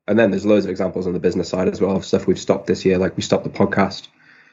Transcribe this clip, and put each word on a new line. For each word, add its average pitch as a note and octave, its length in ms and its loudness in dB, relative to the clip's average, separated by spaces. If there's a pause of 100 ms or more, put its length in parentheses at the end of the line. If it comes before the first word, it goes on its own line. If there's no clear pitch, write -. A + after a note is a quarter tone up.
and G#2+ 100 2
then A2 140 6
there's G2 160 -2
loads G#2 180 4
of F#2+ 60 -4
examples F2+ 380 -4
on F2 40 -2
the F2+ 60 -4
business F2 300 0
side F#2 200 -2
as G2 120 -4
well G2+ 160 2
of F2+ 80 -4
stuff - 240 0
we've F2+ 100 2
stopped - 300 -2
this G2 160 -2
year, F#2 140 4
like F#2 180 -2
we G2+ 80 -4
stopped - 180 0
the - 80 -8
podcast, - 560 0 (460)